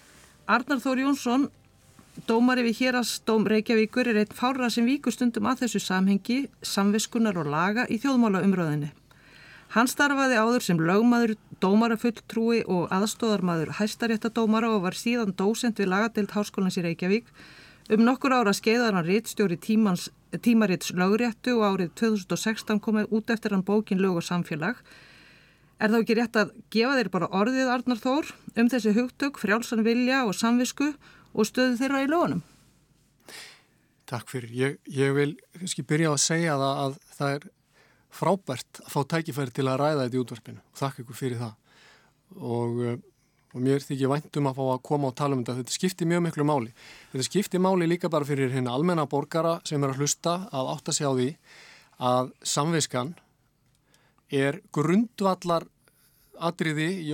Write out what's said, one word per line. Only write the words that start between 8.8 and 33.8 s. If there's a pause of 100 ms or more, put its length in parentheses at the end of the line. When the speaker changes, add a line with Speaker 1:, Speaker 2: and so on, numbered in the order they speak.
Speaker 1:
Hann
starfaði
áður
sem
lögmaður, (240)
dómarafulltrúi (100)
og
aðstoðarmaður
hæstaréttadómara
og
var
síðan
dósent
við
lagadeild
Háskólans
í
Reykjavík. (640)
Um
nokkur
ára
skeið
var
hann
ritstjóri
Tímans, (340)
Tímarits
Lögréttu
og
árið
tvö
þúsund
og
sextán
kom
út
eftir
hann
bókin
Lög
og
samfélag. (1000)
Er
þá
ekki
rétt
að (200)
gefa
þér
bara
orðið,
Arnar
Þór, (260)
um
þessi
hugtök,
frjálsan
vilja
og
samvisku (360)
og
stöðu
þeirra
í
lögunum? (1700)